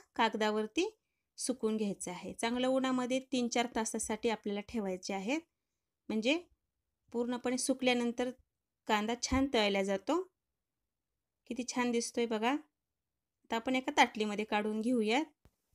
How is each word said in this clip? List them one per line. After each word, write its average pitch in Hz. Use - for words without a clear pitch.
कागदावरती 214
सुकून 220
घ्यायचं 202
आहे. 185
चांगलं 247
उन्हामध्ये 254
तीन 247
चार 233
तासासाठी 226
आपल्याला 208
ठेवायचे 196
आहेत, 214
म्हणजे 220
पूर्णपणे 240
सुकल्यानंतर 247
कांदा 214
छान 269
तळला 202
जातो. 196
किती 240
छान 247
दिसतोय 233
बघा. 226
आता -
आपण 254
एका 262
ताटलीमध्ये 214
काढून 214
घेऊयात. 233